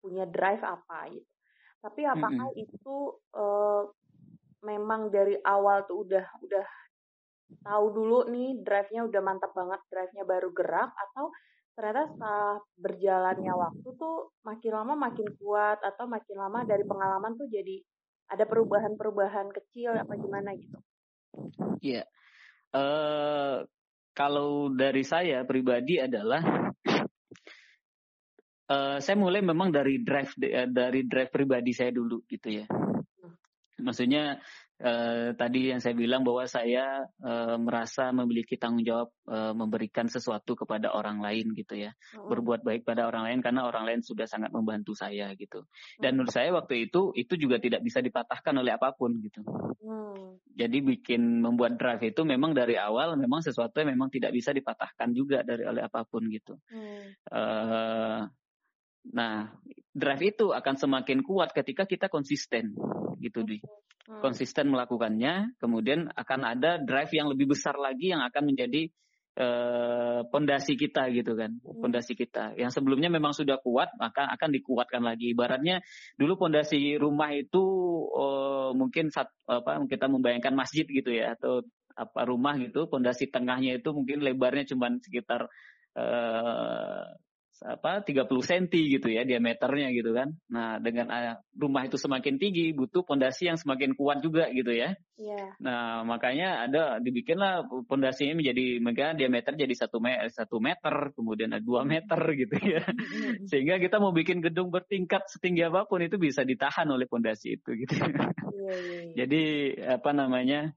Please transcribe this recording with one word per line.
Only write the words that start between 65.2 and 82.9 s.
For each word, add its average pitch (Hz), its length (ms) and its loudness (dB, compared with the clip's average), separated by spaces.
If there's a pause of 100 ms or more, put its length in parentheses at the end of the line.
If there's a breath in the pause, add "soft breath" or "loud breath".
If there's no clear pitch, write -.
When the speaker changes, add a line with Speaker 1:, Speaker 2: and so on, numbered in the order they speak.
Speaker 2:
kemudian 120 560 2
akan 131 240 -2
ada 131 400 2
drive 139 320 0
yang 147 160 2
lebih 139 240 4
besar 143 240 0
lagi 139 320 -2
yang 156 160 2
akan 143 240 0
menjadi, 135 400 0 (480)
eh, 120 840 2 (120)
pondasi 139 400 2
kita 135 400 0
gitu 120 240 0
kan, 113 240 -6
Speaker 1:
Hmm. - 160 -16
Speaker 2:
pondasi 120 400 -2
kita. 110 400 -4
Yang 123 240 0
sebelumnya 139 320 4
memang 147 240 2
sudah 139 240 2
kuat, 127 400 2
maka 120 320 0
akan 160 160 0
dikuatkan 123 560 0
lagi. 117 240 -2
Ibaratnya 127 560 0 (320 loud breath)
dulu 165 320 4
pondasi 147 480 2
rumah 147 400 2
itu, 180 260 2 (540)
eh, 139 560 0
mungkin 160 400 2
sat-, 139 160 -2 (160)
apa, 123 400 0
kita 135 240 0
membayangkan 131 480 4
masjid 139 320 0
gitu 131 240 0
ya, 113 240 0
atau 127 240 0 (320)
apa, - 320 -4
rumah 135 320 2
gitu, 139 320 -2
pondasi 127 400 2